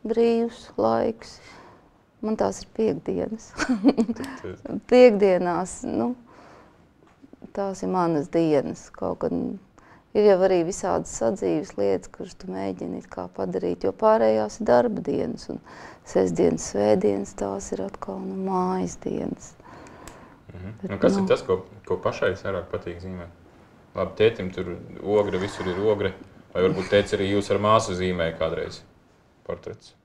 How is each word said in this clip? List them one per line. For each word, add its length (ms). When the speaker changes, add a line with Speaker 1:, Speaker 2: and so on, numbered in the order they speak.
Speaker 1:
brīvs 720
laiks. 600
Man 140
tās 260
ir 140
piekdienas. 720
<laughs> 460
Speaker 2:
Tad, 200
tad 240
Speaker 1:
Piekdienās, 960
nu, 300
tās 300
ir 80
manas 400
dienas. 600
Kaut 300
gan 380
ir 140
jau 100
arī 240
visādas 480
sadzīves 680
lietas, 360
kuras 220
tu 120
mēģini 540
it 100
kā 180
padarīt, 560
jo 80
pārējās 680
ir 60
darba 360
dienas, 480
un 80
sestdienas, 680
svētdienas, 640
tās 380
ir 100
atkal, 380
nu, 180
mājas 600
dienas. 560
Speaker 2:
Mhm. 320
Speaker 1:
Bet, 140
Speaker 2:
Nu, 80
kas 180
ir 60
Speaker 1:
nu. 60
Speaker 2:
tas, 140
ko, 220
ko 160
pašai 360
visvairāk 380
patīk 300
zīmēt? 340
Labi, 200
tētim 380
tur 240
ogre, 380
visur 280
ir 140
ogre. 320
Vai 120
varbūt 260
tētis 260
arī 160
jūs 200
ar 80
māsu 360
zīmēja 420
kādreiz 460
portretus? 540